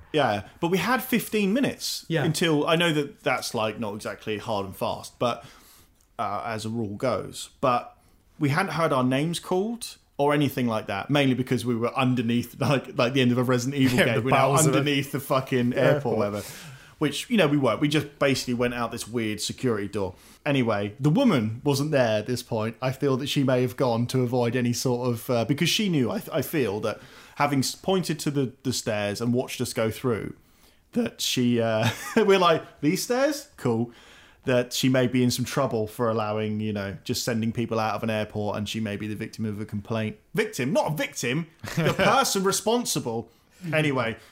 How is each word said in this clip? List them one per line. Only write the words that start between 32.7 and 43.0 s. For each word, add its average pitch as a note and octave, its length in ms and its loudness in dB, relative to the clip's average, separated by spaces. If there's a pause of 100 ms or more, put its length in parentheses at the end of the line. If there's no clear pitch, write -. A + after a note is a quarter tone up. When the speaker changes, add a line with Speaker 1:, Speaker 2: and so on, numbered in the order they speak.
Speaker 1:
"These E3+ 220 0
stairs? C#4 540 0
Cool." A#2+ 340 0 (540)
That B2 280 2
she C3 160 2
may B2+ 180 4
be B2+ 160 2
in B2 60 4
some A#2+ 160 -2
trouble A#2 400 -2
for A#2 240 -2
allowing, G#2+ 520 -2
you G#2+ 120 -4
know, G2 300 -6
just - 200 -4
sending A2+ 280 -2
people A2+ 280 -2
out A2 140 0
of G#2+ 80 -4
an A2+ 80 -2
airport, G#2+ 480 -2
and G#2 100 -4
she A2+ 120 -6
may G#2 160 -4
be G#2+ 100 -6
the G#2+ 100 -6
victim A2 300 -8
of G#2+ 160 -6
a G#2+ 40 -8
complaint. G#2+ 500 -6 (180)
Victim? E3+ 400 -2
Not B3 200 0
a - 20 -4
victim. D#3+ 500 -4 (300)
The D#3+ 180 2
Speaker 3:
<laughs> - 40 -6
Speaker 1:
person G3+ 460 2
responsible F3+ 840 -2 (440)